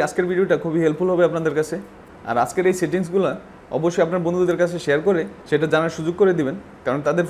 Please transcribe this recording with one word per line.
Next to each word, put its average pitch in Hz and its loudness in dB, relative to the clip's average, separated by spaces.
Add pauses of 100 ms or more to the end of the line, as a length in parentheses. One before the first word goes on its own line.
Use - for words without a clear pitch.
আজকের 180 0
ভিডিওটা 180 2
খুবই 165 0
helpful 156 2
হবে 175 4
আপনাদের 165 -2
কাছে। 156 -4 (520)
আর 117 -2
আজকের 180 -2
এই 180 2
সেটিংসগুলো 175 0 (480)
অবশ্যই 170 0
আপনার 170 -2
বন্ধুদের 175 0
কাছে 175 -2 (100)
share 143 2
করে 175 2 (280)
সেটা 151 2
জানার 160 2
সুযোগ 165 -4
করে 190 6
দিবেন, 147 -2 (300)
কারণ 135 -2
তাদের 170 0